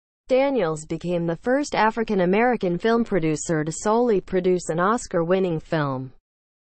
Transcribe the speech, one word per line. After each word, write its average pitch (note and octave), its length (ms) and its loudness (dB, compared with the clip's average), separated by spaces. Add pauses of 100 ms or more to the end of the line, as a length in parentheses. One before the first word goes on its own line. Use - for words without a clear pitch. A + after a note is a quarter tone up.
(280)
Daniels A3+ 600 2
became E3+ 400 -2
the E3 100 -2
first C#4 380 -2
African-American G#3+ 1040 2
film A3+ 240 2
producer D#3+ 600 -2
to D#3+ 80 -6
solely A3 480 0
produce F3+ 500 -2
an D#3+ 100 -2
Oscar-winning F#3 800 0
film. C3+ 520 -4 (540)